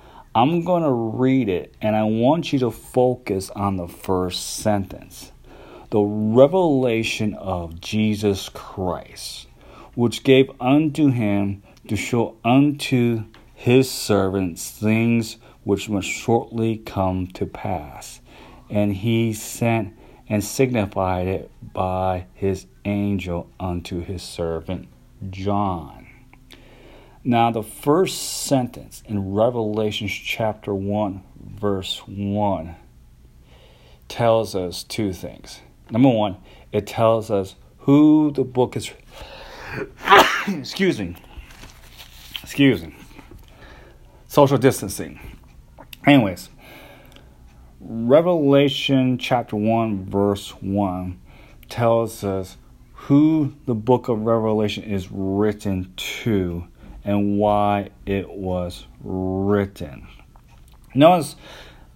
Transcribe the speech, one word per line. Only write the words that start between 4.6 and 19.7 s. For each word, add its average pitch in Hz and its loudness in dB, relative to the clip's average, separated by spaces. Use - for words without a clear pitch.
"The 107 2
revelation 113 2
of 85 -8
Jesus 107 0
Christ, - -10
which 120 0
gave 135 6
unto 143 2
him 101 -2
to 110 -4
show 113 -2
unto 123 2
his 127 4
servants 95 0
things 113 0
which 101 -2
must 101 -2
shortly 113 -2
come 92 -2
to - -6
pass. 80 -10
And 104 0
he 113 0
sent 113 -2